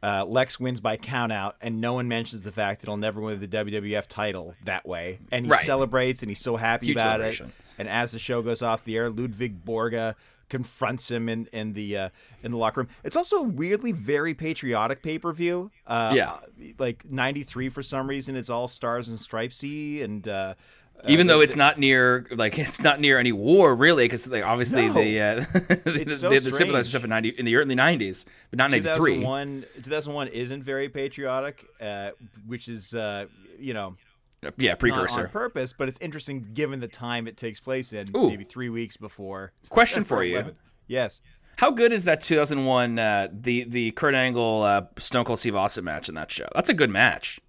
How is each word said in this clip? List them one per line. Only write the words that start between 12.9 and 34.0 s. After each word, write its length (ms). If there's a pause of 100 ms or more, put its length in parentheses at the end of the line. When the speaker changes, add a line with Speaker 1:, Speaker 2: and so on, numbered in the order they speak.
Speaker 1:
It's 120
also 220
a 60
weirdly 480
very 420
patriotic 680
pay-per-view. 680 (160)
Uh, 300
Speaker 2:
Yeah. 220 (420)
Speaker 1:
like, 300
ninety-three 600
for 140
some 240
reason 280
is 140
all 200
stars 400
and 100
stripesy, 840
and, 240
uh, 280 (460)
uh, 60
Speaker 2:
Even 200
though 100
Speaker 1:
they, 80
Speaker 2:
it's 100
not 240
near, 520
like, 280
<laughs> 80
it's 140
not 180
near 200
any 120
war, 420
really, 360
'cause, 180
like, 160
obviously 440
Speaker 1:
No. 80
Speaker 2:
the, 260
uh, 140
<laughs> 180 (320)
the, 160
Speaker 1:
It's 180
so 80
Speaker 2:
they 80
had 80
the 80
sympathize 360
Speaker 1:
strange. 0
Speaker 2:
stuff 180
in 60
ninety, 180
in 160
the 100
early 200
nineties, 500 (240)
but 80
not 140
ninety-three. 420
Speaker 1:
Two 80
thousand 80
one, 360 (160)
two 100
thousand 220
one 160
isn't 340
very 260
patriotic, 720 (160)
uh, 300 (380)
which 200
is, 260
uh, 340 (300)
you 160
know, 220 (600)